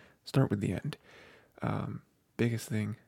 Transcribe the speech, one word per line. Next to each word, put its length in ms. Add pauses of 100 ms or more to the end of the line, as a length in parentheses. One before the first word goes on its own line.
(240)
Start 240
with 120
the 120
end. 240 (640)
Um, 400 (380)
biggest 280
thing 300 (120)